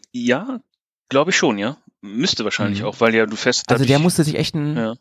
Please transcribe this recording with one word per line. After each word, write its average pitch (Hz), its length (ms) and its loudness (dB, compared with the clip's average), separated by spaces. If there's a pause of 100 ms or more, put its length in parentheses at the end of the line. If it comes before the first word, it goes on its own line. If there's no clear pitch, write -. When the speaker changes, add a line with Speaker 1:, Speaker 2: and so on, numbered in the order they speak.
(120)
Speaker 1:
ja, 135 480 -2 (500)
glaub 143 200 2
ich 190 80 2
schon, 123 220 2
ja. 113 180 -4 (240)
Müsste 110 440 -2
wahrscheinlich 101 340 -2
Speaker 2:
Mhm. 104 80 -4
Speaker 1:
auch, - 140 -6
weil 113 120 4
ja 113 120 4
du 107 100 -4
fährst - 340 -2
Speaker 2:
Also 127 140 2
der 135 120 4
Speaker 1:
dadurch 151 80 4
Speaker 2:
musste 175 200 2
sich 151 140 -2
echt - 180 -4
einen, 147 220 -2
Speaker 1:
Ja. 113 240 -4